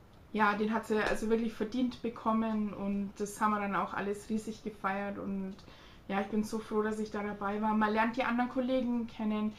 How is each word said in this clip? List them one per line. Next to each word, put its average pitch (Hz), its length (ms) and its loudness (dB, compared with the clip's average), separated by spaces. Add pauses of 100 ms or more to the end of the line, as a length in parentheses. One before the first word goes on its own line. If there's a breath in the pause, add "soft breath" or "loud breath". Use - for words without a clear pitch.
(360)
ja, 208 180 6
den 214 200 2
hat 226 120 -2
sie 214 160 2
also - 280 2
wirklich 226 240 2
verdient 247 480 -2
bekommen 220 720 0
und 202 440 -2
das 202 220 -6
haben 208 120 4
wir 208 100 2
dann 196 140 0
auch 180 180 0
alles 202 360 -4
riesig 220 340 -4
gefeiert 202 540 -4
und 196 380 -4 (540 loud breath)
ja, 196 100 0
ich 208 80 -2
bin 208 160 2
so 220 160 -2
froh, 214 220 0
dass 214 180 0
ich 214 100 -4
da 202 140 -4
dabei 208 380 -2
war. 220 120 2
Man 214 200 4
lernt 226 240 4
die 254 80 0
anderen 247 240 2
Kollegen 247 580 2
kennen, 214 520 0